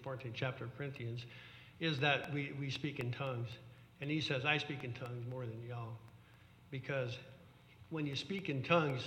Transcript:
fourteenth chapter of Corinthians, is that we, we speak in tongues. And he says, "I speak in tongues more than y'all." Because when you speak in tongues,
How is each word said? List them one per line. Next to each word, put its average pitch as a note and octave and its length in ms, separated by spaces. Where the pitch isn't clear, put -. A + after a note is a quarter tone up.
fourteenth B2+ 340
chapter B2+ 280
of A#2+ 120
Corinthians, B2 480
is D#3+ 220
that C#3+ 340
we, C#3+ 260
we C#3 100
speak C#3 280
in B2 140
tongues. A#2+ 360
And C#3+ 100
he D#3 100
says, C3+ 240
"I D3+ 140
speak C3+ 260
in A#2+ 80
tongues A#2+ 380
more B2+ 160
than A2+ 200
y'all." A#2 260
Because C3 460
when D#3 180
you C#3 80
speak F#3+ 340
in C3+ 140
tongues, D3+ 440